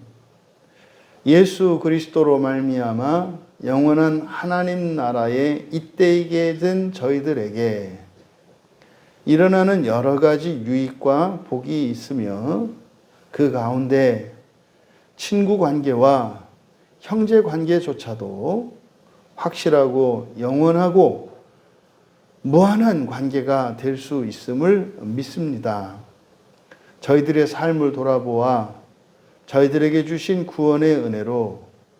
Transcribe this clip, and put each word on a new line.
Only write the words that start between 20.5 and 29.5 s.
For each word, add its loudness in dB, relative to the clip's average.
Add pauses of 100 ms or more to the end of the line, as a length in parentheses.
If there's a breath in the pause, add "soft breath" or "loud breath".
무한한 4
관계가 -2
될 -4
수 -6
있음을 -2
믿습니다. -6 (1000 soft breath)
저희들의 2
삶을 -2
돌아보아 -2 (640 soft breath)
저희들에게 2